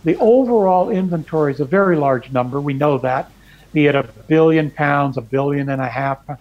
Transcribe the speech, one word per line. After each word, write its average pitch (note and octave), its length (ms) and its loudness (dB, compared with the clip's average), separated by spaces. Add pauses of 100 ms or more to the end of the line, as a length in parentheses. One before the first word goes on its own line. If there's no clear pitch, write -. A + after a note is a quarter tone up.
the E3 120 0
overall A3 720 2
inventory D#3+ 640 -2
is C3 80 -6
a D3 40 -2
very F3+ 320 0
large C3+ 360 0
number. B2+ 280 -2
We C#3+ 140 -4
know C#3+ 240 0
that, B2+ 320 -4 (420)
be D3+ 140 2
it C#3+ 80 2
a C#3 100 0 (240)
billion D#3+ 420 2
pounds, C#3+ 460 -2
a B2+ 60 -6
billion C#3 480 -2
and C3+ 120 -4
a B2+ 60 -4
half, C3+ 300 -6 (220)